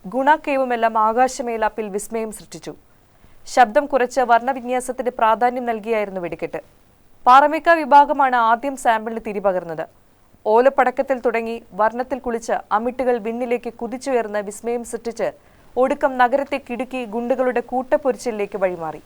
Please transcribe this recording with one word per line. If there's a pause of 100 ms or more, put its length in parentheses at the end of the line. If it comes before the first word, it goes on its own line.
(140)
ഗുണ (140)
കേവുമെല്ലാം (120)
ആകാശമേലാപ്പിൽ (100)
വിസ്മയം
സൃഷ്ടിച്ചു. (800)
ശബ്ദം
കുറച്ച്
വർണ്ണവിന്യാസത്തിന്
പ്രാധാന്യം
നൽകിയായിരുന്നു
വെടിക്കെട്ട്. (680)
പാറമേക്കാവ്
വിഭാഗമാണ് (140)
ആദ്യം
സാമ്പിളിന്
തിരിപകർന്നത്. (680)
ഓലപ്പടക്കത്തിൽ
തുടങ്ങി (240)
വർണ്ണത്തിൽ
കുളിച്ച് (220)
അമിട്ടുകൾ (100)
വിണ്ണിലേക്ക്
കുതിച്ചുയർന്ന്
വിസ്മയം
സൃഷ്ടിച്ച് (540)
ഒടുക്കം (100)
നഗരത്തെ
കിടുക്കി (100)
ഗുണ്ടുകളുടെ
കൂട്ടപ്പൊരിച്ചിലേക്ക്
വഴിമാറി.